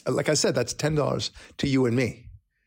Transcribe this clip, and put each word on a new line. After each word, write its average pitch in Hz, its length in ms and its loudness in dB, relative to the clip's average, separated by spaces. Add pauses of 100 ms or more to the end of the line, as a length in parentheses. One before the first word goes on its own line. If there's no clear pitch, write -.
Like 135 240 0
I 151 40 2
said, 151 220 2
that's 123 180 -2
ten 156 220 -2
dollars 131 360 -2 (280)
to - 80 0
you 131 180 4
and 117 100 2
me. 127 300 -2 (420)